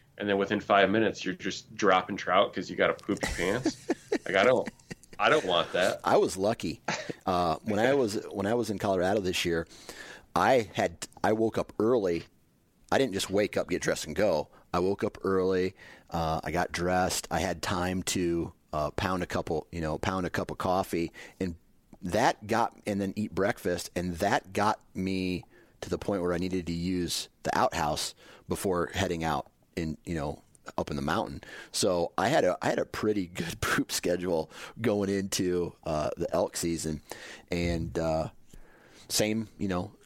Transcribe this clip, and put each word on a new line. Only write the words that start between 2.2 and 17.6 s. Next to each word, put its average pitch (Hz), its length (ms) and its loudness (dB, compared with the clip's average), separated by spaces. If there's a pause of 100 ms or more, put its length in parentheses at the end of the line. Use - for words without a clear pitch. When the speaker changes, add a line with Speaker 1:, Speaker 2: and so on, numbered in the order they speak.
Speaker 1:
'cause 90 160 -6
you 92 60 -8
gotta 87 180 4
poop - 300 -4
your - 80 0
pants. 110 460 0 (100)
Speaker 2:
<laughs> - 0 - (400)
Speaker 1:
Like, 92 80 0
I 95 80 6
don't, 117 260 4 (500)
I 107 100 4
don't 147 160 4
want 87 280 2
that. 90 300 2
Speaker 2:
I 147 140 4
was 135 200 2
lucky. 95 440 -2 (440)
Uh, 87 380 2
when 104 160 0
I 127 140 4
was, 120 220 2 (160)
when 98 140 -2
I 107 80 0
was 117 160 0
in 101 80 -4
Colorado 95 440 2
this 92 240 0
year, 85 220 0 (680)
I 107 380 4
had, 92 340 -2 (160)
I 104 100 4
woke 110 240 0
up - 220 -4
early. 104 460 2 (680)
I 98 80 4
didn't 127 140 0
just 95 160 -2
wake 98 280 2
up, 76 120 -2
get 85 120 0
dressed, - 260 -2
and 76 80 -6
go. 85 340 2 (240)
I 87 60 2
woke 95 240 0
up - 200 -4
early. 92 520 0 (340)
Uh, 82 340 -2
I - 80 -8
got 85 200 0
dressed. 90 600 0
I 80 80 0
had 87 220 -2